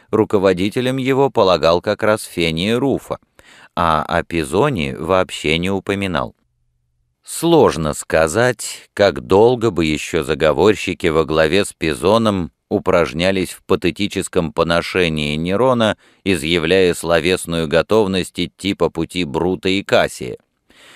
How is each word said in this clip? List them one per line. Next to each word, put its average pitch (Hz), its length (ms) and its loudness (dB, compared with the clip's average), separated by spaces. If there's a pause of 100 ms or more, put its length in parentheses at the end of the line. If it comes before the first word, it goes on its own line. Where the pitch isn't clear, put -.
(100)
руководителем 104 840 0
его 131 340 0
полагал 87 500 2
как 104 220 -4
раз 107 220 0
Фения 85 540 -2
Руфа, 127 400 -4 (580)
а 80 260 2
о 82 220 -2
Пизоне 82 720 -2
вообще 82 600 0
не 87 140 -2
упоминал. 95 640 -4 (880)
Сложно 85 720 2
сказать, 82 1000 -2
как 87 280 2
долго 110 500 4
бы 85 140 -2
еще 78 400 -2
заговорщики 78 800 2
во 80 180 2
главе 78 400 2
с - 80 -10
Пизоном 90 800 0 (200)
упражнялись 90 800 0
в - 140 -18
патетическом 90 880 -2
поношении 82 840 -2
Нерона, 107 600 0 (260)
изъявляя 85 680 2
словесную 82 760 0
готовность 95 720 0
идти 92 320 -6
по 82 160 0
пути 82 360 -6
Брута 82 440 -4
и 95 140 0
Кассия. 76 560 -2 (580)